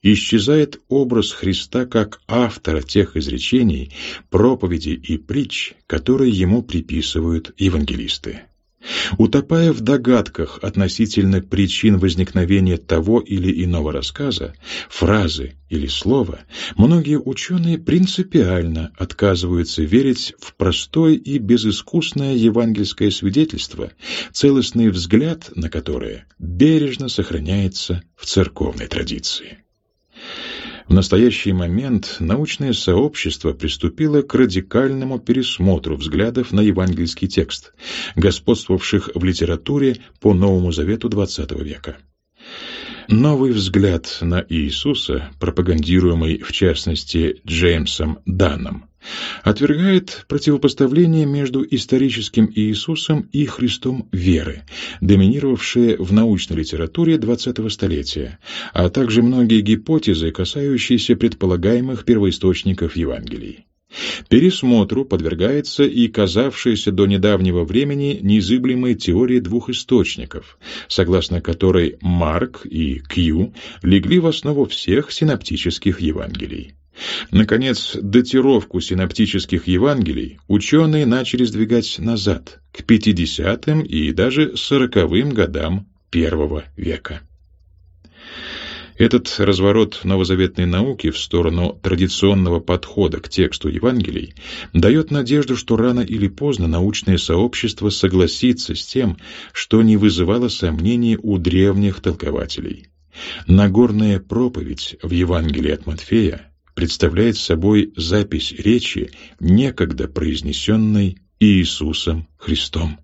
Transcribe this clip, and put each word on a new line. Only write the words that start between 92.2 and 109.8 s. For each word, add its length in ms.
подхода 600
к 80
тексту 400
Евангелий 640
даёт 360
надежду, 460
что 220
рано 240
или 260
поздно 400
научное 500
сообщество 720
согласится 840
с 100
тем, 300
что 300
не 120
вызывало 540
сомнений 680
у 200
древних 640
толкователей. 840
Нагорная 720
проповедь 840
в 100
Евангелии 600
от 140
Матфея 640
представляет 560
собой 640
запись 600
речи, 540
некогда 640